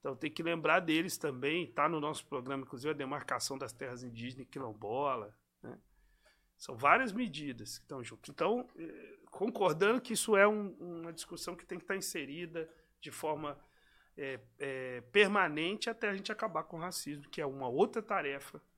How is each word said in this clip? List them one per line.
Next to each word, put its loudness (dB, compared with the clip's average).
Então -4
tem -4
que -8
lembrar 4
deles 2
também, -2
tá 4
no 0
nosso -4
programa, -4
inclusive, -6
a -2
demarcação -4
das -8
terras -10
indígenas -10
e -20
quilombola, -4
né? -14
São -10
várias 6
medidas -6
que -20
estão -10
juntas. -14
Então, 0
eh, -14
concordando 4
que -6
isso 4
é 10
um, 2
uma -8
discussão -8
que -18
tem -8
que -14
tá -2
inserida -6
de -12
forma, -2
eh, -6
eh, -4
permanente 6
até -2
a 0
gente -6
acabar -2
com -12
o -6
racismo, -8
que -8
é 0
uma -2
outra 4
tarefa -2